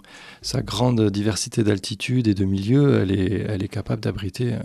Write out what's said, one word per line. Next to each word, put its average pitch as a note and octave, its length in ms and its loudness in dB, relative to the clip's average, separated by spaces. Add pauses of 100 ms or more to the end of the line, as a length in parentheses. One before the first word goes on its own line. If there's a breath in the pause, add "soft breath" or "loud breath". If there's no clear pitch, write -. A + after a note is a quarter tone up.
(420 loud breath)
sa B2 220 -4
grande A#2 480 2
diversité G#2 520 -2
d'altitude A2 640 0
et G#2+ 60 4
de F#2+ 100 0
milieu, A2 560 2
elle G2 120 2
est, G2 360 0
elle G2+ 160 -4
est G2+ 40 -6
capable A2 340 -6
d'abriter G#2 640 -4